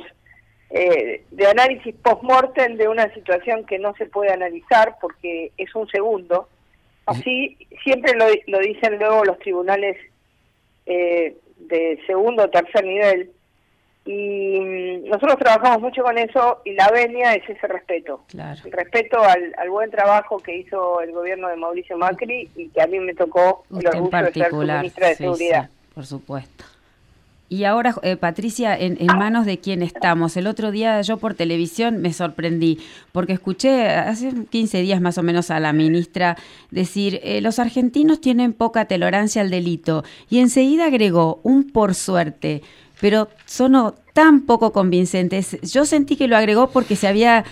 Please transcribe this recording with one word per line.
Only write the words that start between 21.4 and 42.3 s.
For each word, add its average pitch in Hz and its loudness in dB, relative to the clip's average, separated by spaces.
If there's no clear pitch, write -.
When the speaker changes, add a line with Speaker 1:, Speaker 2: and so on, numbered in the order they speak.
Speaker 1:
de 175 -6
Mauricio 175 -8
Macri 190 -4
y 170 -14
que 160 0
a 160 2
mí 185 -4
me 185 -6
tocó 180 2
el 190 -12
Speaker 2:
Usted 175 0
en 170 -2
Speaker 1:
orgullo 180 -2
de 165 2
ser 170 -2
su 170 -6
Speaker 2:
particular, 151 -2
Speaker 1:
ministra 147 -2
de 156 2
Speaker 2:
sí, - -8
Speaker 1:
Seguridad. 170 -2
Speaker 2:
sí, - -20
por 139 -14
supuesto. 139 -14
Y 190 -4
ahora, 233 2
eh, 185 0
Patricia, 202 -2
¿en, 180 -2
en 170 2
manos 208 2
de 185 -4
quién 190 -6
estamos? 170 -2
El 180 -2
otro 214 -4
día 214 0
yo 214 -4
por 214 -6
televisión 170 -2
me 165 -2
sorprendí, 165 -2
porque 185 -2
escuché 233 0
hace 214 -2
quince 220 -2
días 185 0
más 175 -2
o 180 -2
menos 170 0
a 160 -2
la 156 0
ministra 170 0
decir, 190 -4
eh, 208 -4
"Los 214 -2
argentinos 254 2
tienen 247 2
poca 226 0
tolerancia 196 0
al 196 0
delito", 170 -2
y 240 4
enseguida 269 4
agregó 180 2
un 277 2
"por 208 2
suerte", 151 -2